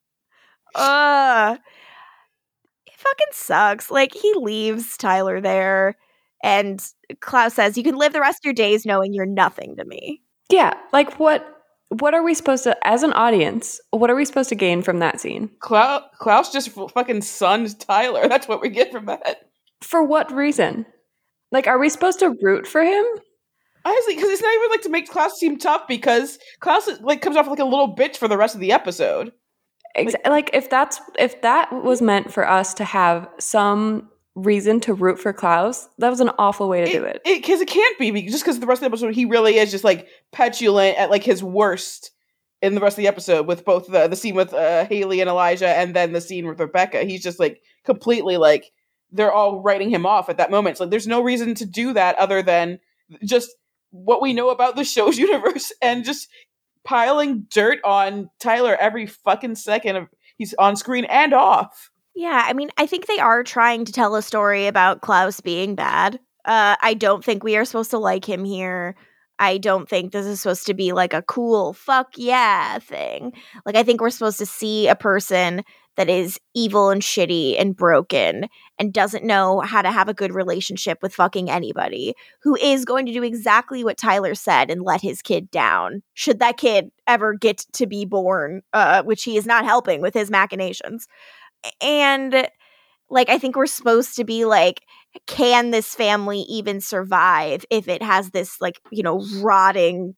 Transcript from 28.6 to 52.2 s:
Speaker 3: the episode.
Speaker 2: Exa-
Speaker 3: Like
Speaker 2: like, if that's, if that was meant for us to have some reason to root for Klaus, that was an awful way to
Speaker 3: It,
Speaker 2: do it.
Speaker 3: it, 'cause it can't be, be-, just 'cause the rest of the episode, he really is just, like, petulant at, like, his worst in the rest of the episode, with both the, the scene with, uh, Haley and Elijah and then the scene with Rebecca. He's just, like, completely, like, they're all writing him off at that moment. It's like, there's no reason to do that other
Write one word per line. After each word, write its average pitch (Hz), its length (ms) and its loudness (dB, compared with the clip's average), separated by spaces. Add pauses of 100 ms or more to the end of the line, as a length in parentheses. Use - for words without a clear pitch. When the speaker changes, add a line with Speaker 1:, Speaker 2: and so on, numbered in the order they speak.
Speaker 3:
the 190 120 0
episode. 170 600 -2 (640)
Speaker 2:
Exa- 226 160 0 (120)
Speaker 3:
Like - 40 -4
Speaker 2:
like, 294 240 0
if 269 180 0
that's, 277 300 -2 (180)
if 240 240 -2
that 269 300 0
was 254 300 -2
meant 202 300 2
for - 160 0
us 190 260 0
to 214 100 -6
have 180 440 0 (100)
some 214 720 0 (280)
reason 208 440 0
to 226 140 -2
root 185 240 0
for 202 140 -4
Klaus, 185 560 0 (100)
that 240 120 2
was 247 100 -2
an 247 180 4
awful 202 300 0
way 180 160 0
to 170 40 0
Speaker 3:
It, 359 40 -2
Speaker 2:
do - 120 -2
it. - 200 -8
Speaker 3:
it, 370 160 2
'cause 349 200 2
it 381 80 -2
can't 427 300 2
be, 233 140 0
be-, 196 160 -4
just 285 160 -4
'cause 254 160 -2
the 240 60 -8
rest 254 160 2
of 269 80 -2
the 220 40 -2
episode, 226 220 -4
he 247 80 0
really 220 340 4
is 214 140 4
just, 196 100 -6
like, 185 240 2 (240)
petulant 208 680 2
at, 175 120 2
like, 202 140 2
his 190 180 2
worst 190 720 -2 (500)
in 196 140 0
the 196 40 -2
rest 202 140 2
of 208 80 -6
the 196 60 2
episode, 175 400 0
with 175 160 -4
both 180 240 2
the, 175 180 4
the 170 80 -4
scene 196 220 -6
with, 185 180 0
uh, 165 300 2
Haley 196 380 -2
and 180 80 0
Elijah 180 400 2
and 175 260 0
then 175 160 0
the 170 80 -4
scene 175 260 -10
with 156 140 -8
Rebecca. 180 420 0
He's 185 200 -6
just, 175 180 -8
like, 156 200 -2 (240)
completely, 190 520 0
like, 151 340 4 (400)
they're 202 220 2
all 202 280 2
writing 196 300 0
him 175 160 -2
off 196 220 0
at 175 80 -6
that 175 160 0
moment. 196 220 2
It's - 60 -12
like, 180 100 -4
there's 208 180 -2
no 233 140 0
reason 233 340 -2
to 233 100 -10
do 233 280 -6
that 185 240 2
other 190 240 0